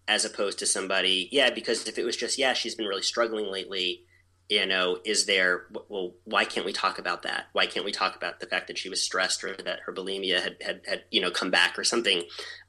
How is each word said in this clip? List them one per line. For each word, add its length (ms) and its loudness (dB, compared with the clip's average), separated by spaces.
as 160 2
opposed 360 -2
to 80 -2
somebody, 640 2
yeah, 180 4
because 380 -2
if 100 -6
it 80 -2
was 100 -2
just, 220 -2
"Yeah, 160 2
she's 220 -2
been 100 -4
really 160 -2
struggling 500 0
lately," 520 -2
you 200 4
know, 360 2
is 220 2
there, 480 4
w-, 160 -10
well, 240 -4
why 200 4
can't 220 -4
we 60 -2
talk 260 0
about 240 -4
that? 300 -4
Why 120 4
can't 200 -4
we 60 -2
talk 240 0
about 240 -6
the 60 -8
fact 220 -2
that 100 -8
she 120 -6
was 120 -2
stressed 420 0
or 120 -6
that 320 -6
her 60 -8
bulimia 480 0
had, 200 -4
had, 260 -6
had, 220 -4
you 120 2
know, 100 2
come 180 -2
back 300 4
or 40 -6
something, 380 2